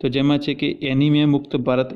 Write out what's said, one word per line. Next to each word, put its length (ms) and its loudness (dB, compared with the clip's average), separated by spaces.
તો 80 -2
જેમાં 300 2
છે 160 -4
કે 140 -4
એનિમિયા 440 2
મુક્ત 300 0
ભારત 400 -2